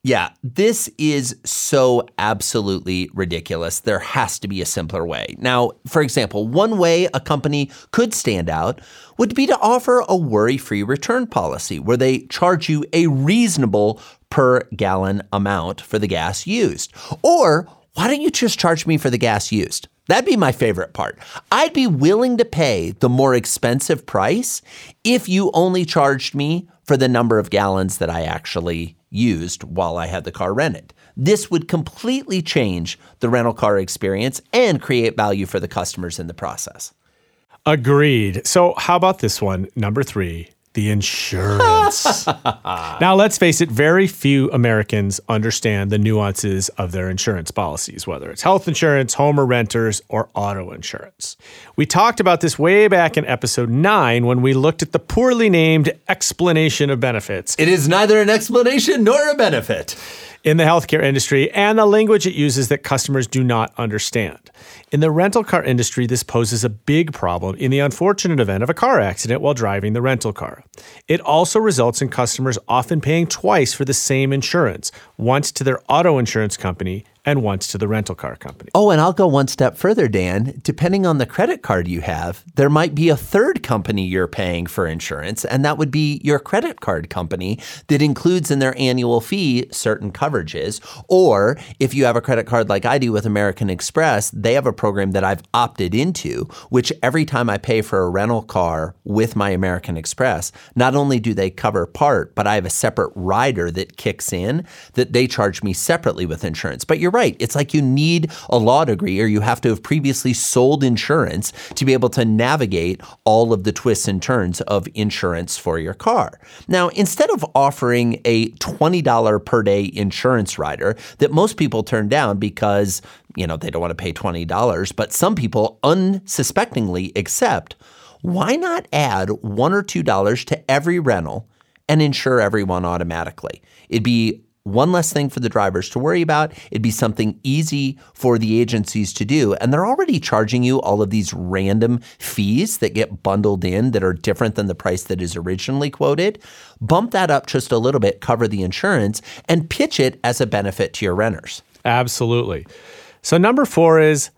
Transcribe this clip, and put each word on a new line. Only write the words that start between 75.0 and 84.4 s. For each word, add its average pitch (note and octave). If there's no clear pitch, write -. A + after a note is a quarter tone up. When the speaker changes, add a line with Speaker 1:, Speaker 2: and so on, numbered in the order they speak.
Speaker 2:
once C3
to -
their C3
auto D#3
insurance G#2+
company F#2
and C#3
once G2
to G2+
the G#2+
rental G#2
car B1
company. -
Speaker 1:
Oh, G#3
and D#3+
I'll F3
go F#3
one C#3
step -
further, G3
Dan. G2+
Depending F3+
on D#3
the B2
credit C#4+
card F2+
you F2
have, E2+
there C#3+
might D3+
be D#3+
a D3
third -
company G#2
you're F2+
paying F2